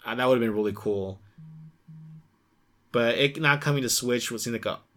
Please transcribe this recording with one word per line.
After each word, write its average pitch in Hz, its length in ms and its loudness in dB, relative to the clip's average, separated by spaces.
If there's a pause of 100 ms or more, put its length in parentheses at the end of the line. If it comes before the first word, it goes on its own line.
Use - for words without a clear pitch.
Uh, 110 80 -6
that 123 140 2
would've 127 140 6
been 113 120 2
really 104 220 0
cool. 98 460 -4 (1700)
But 120 260 2
it 143 220 2
not 147 220 4
coming 143 220 0
to 120 60 -2
Switch 120 400 0
would 113 120 -6
seem 120 100 -4
like 110 140 -4
a 101 140 -4 (180)